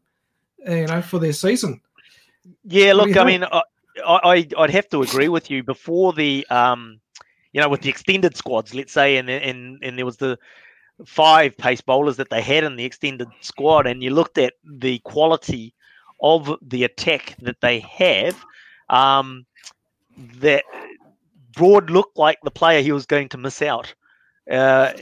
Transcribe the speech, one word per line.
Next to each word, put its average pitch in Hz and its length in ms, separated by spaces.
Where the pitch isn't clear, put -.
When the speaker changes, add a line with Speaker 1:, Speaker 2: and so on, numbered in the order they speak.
Speaker 1:
you 165 200
know, 165 140
for 175 160
their 160 160
season? 190 460
Speaker 2:
Yeah, 196 280
Speaker 1:
What 208 120
do 208 40
Speaker 2:
look, 185 60
Speaker 1:
you 190 60
Speaker 2:
I 180 40
Speaker 1:
think? 185 160
Speaker 2:
mean, 175 100
I, 170 100
I, 175 420
I'd 156 120
have 196 180
to 147 140
agree 135 260
with 165 200
you. 135 140
Before 170 500
the, 143 360
um, 120 500
you 143 80
know, 147 80
with 139 120
the 139 80
extended 185 460
squads, 113 400
let's 135 180
say, 139 240
and, 127 120
and, 131 520
and 127 160
there 127 80
was 123 120
the 127 200
five 156 520
pace 127 240
bowlers 135 360
that 135 120
they 113 120
had 143 220
in 143 120
the 120 100
extended 123 440
squad, 147 460
and 123 160
you 127 80
looked 160 260
at 127 160
the 131 340
quality 147 720
of 151 320
the 123 200
attack - 600
that 123 180
they 120 180
have, 160 640
um, 131 560
that 143 240
Broad 180 340
looked 185 280
like 156 260
the 143 80
player 165 300
he 143 100
was 143 140
going 143 240
to 131 80
miss 127 240
out, 127 320
uh, 131 520